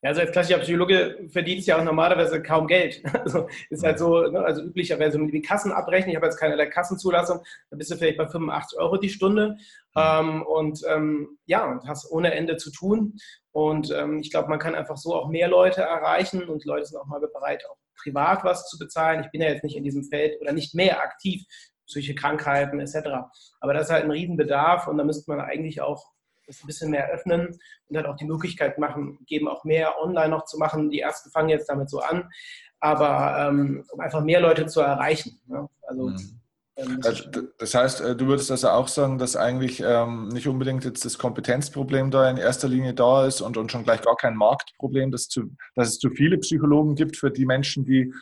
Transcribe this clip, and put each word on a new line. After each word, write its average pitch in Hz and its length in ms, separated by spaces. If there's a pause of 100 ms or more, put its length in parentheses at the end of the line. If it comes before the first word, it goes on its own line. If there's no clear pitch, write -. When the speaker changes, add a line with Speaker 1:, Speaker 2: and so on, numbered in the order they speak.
Speaker 1:
Ja, 135 80
also 156 120
als 165 100
klassischer 175 280
Psychologe 180 680
verdienst 180 380
du 185 40
ja 160 80
auch 165 40
normalerweise 160 580
kaum 156 260
Geld. 170 360
<laughs> 147 100 (100)
Also 156 240 (220)
ist 156 140
halt 156 120
Speaker 2:
Mhm. 151 40
Speaker 1:
so, 170 220 (100)
ne? 180 80
Also 156 240
üblicherweise, 156 540
wenn 156 100
du 151 40
die 151 100
Kassen 202 300
abrechnen, 185 400
ich 160 40
habe 160 100
jetzt 160 140
keinerlei 151 280
Kassenzulassung, 175 760 (280)
dann 147 80
bist 151 140
du 165 60
vielleicht 160 200
bei 156 100
fünfundachtzig 151 520
Euro 170 180
die 196 120
Stunde. 208 480 (380)
Speaker 2:
Mhm. 156 60
Speaker 1:
Ähm, 156 420
und, 156 440
ähm, 151 580
ja, 185 240
und 135 180
hast 147 220
ohne 165 240
Ende 165 240
zu 151 140
tun. 208 460 (340)
Und, 151 400
ähm, 147 280
ich 147 120
glaub, 151 160
man 151 120
kann 160 160
einfach 147 220
so 170 160
auch 156 160
mehr 165 180
Leute 185 340
erreichen 165 680
und 151 160
Leute 147 200
sind 147 140
auch - 60
mal 143 140
bereit, 143 500
auch - 80 (180)
privat 151 480
was 180 240
zu 165 120
bezahlen. 160 440
Ich - 80
bin 156 80
ja 160 100
jetzt 143 140
nicht 147 140
in 143 60
diesem 139 200
Feld 151 380
oder 143 100
nicht 151 220
mehr 165 280
aktiv, 190 440 (400)
psychische 143 300
Krankheiten 143 680
et 139 80
cetera. 143 420 (300)
Aber 139 120
das 156 100
ist 156 100
halt 156 100
ein 151 80
Riesenbedarf 156 760
und 151 100
da 147 80
müsste 151 260
man 143 80
eigentlich 151 400
auch 143 320 (360)
das 135 140
ein 143 60
bisschen 151 240
mehr 139 180
öffnen 170 480 (280)
und 147 100
halt 151 120
auch 143 100
die 151 80
Möglichkeit 156 520
machen, 147 500
geben, 147 200
auch - 160
mehr 156 380
online 160 280
noch 160 140
zu - 140
machen. 151 320
Die 147 100
ersten - 300
fangen 160 180
jetzt 151 220
damit 143 200
so 139 100
an, 175 300 (520)
aber, 143 680
ähm, 143 460
um - 80
einfach 151 220
mehr 170 180
Leute 160 240
zu 156 160
erreichen, 139 640
ne? 143 240 (140)
Also, 131 260
Speaker 2:
Mhm. 98 320 (340)
Speaker 1:
ähm, 127 260
das 117 200
Speaker 2:
Äh, - 80
d-, - 180 (120)
das 113 160
heißt, 131 260
äh, 120 160
du 131 100
würdest 135 240
also 120 180
auch 123 200
sagen, 135 300
dass 127 180
eigentlich, 127 480
ähm, 117 440
nicht 123 200
unbedingt 131 340
jetzt 123 220
das - 120
Kompetenzproblem 135 960
da 131 180
in 127 60
erster 123 320
Linie 127 260
da 127 320
ist 135 140
und, 110 160
und 110 160
schon 120 120
gleich 113 180
gar 117 160
kein 117 180
Marktproblem, 131 760
dass 123 180
zu, 113 200 (260)
dass 120 120
es 113 120
zu 127 100
viele 160 300
Psychologen 151 560
gibt 156 200
für 139 160
die 135 140
Menschen, 135 400
die, 131 360